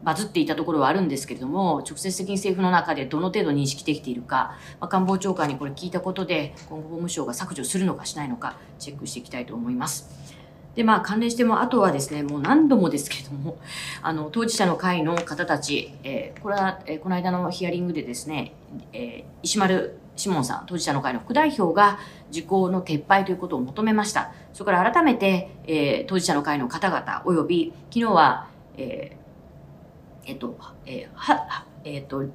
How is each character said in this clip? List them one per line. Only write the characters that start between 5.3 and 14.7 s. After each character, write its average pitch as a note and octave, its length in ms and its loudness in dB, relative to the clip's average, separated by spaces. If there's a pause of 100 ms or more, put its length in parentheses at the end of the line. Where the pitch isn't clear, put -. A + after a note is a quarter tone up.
官 E3+ 160 0
に C3+ 80 -4
こ C#3 80 -8
れ C#3 60 -6
聞 C#3 160 -10
い F3 40 -8
た F3 100 -4
こ F#3 120 -6
と F#3 140 -4
で、 D#3 280 -2 (140)
今 D#3 100 -12
後 D#3 40 -10
法 D#3 80 -14
務 E3+ 180 -6
省 E3 160 -4
が A#2+ 80 -6
削 F3+ 220 -8
除 C#3+ 100 -6
す F#3 140 -2
る F#3 80 2
の D#3+ 80 2
か - 100 -12
し - 120 -8
な D3 80 -6
い C#3 40 -6
の A#2+ 80 -4
か、 - 200 -8 (220)
チ - 120 -12
ェ C#3 40 -14
ッ C#3+ 40 -12
ク - 80 -10
し - 80 -8
て B2 60 -10
い - 20 -16
き - 80 -18
た B2+ 100 -8
い A#2+ 60 -8
と - 80 -14
思 A#2+ 160 -4
い B2+ 40 0
ま C3+ 140 -2
す。 - 460 -12 (400)
で、 A#3 100 0
ま A3 120 8
あ、 - 40 4
関 G#3+ 200 -2
連 A#3 100 2
し A#3 60 -2
て A#3+ 80 4
も、 A3 160 4
あ B3 80 2
と B3 120 4
は F#3+ 100 6
で C#3 100 0
す - 120 -4
ね、 D3 100 -4
も C#3+ 140 -4
う C#3+ 60 -2
何 C#4+ 260 8
度 C4 80 8
も F3+ 140 6
で C#3+ 80 -2
す C#3+ 100 -6
け - 140 -8
れ - 80 -14
ど - 20 -8
も、 C#3+ 240 -6 (460)
あ D#3+ 100 0
の、 D3+ 180 -4
当 A3+ 140 0
事 A3+ 120 -2
者 G3 100 6
の E3+ 100 4